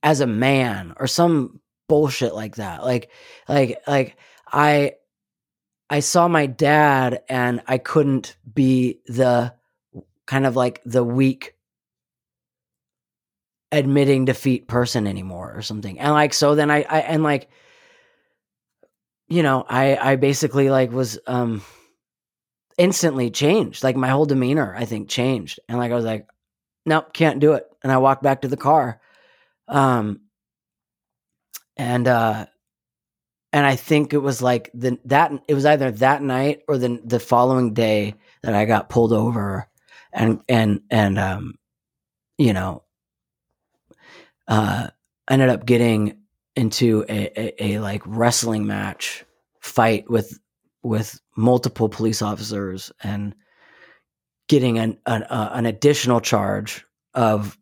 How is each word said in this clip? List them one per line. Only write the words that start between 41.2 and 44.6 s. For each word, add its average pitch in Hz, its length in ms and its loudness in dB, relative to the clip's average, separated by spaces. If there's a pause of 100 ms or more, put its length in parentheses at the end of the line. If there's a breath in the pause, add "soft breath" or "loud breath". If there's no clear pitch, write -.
you 120 160 4
know, 92 300 -6 (1600 soft breath)
uh, 107 400 0 (420)